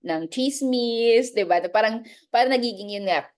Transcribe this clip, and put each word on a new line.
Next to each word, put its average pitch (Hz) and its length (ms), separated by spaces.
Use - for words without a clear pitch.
ng 160 240
tsismis, 247 1040
di 196 160
ba? 175 240
Parang, 220 320
parang 254 240
nagiging 208 480
yun 196 80
nga 165 160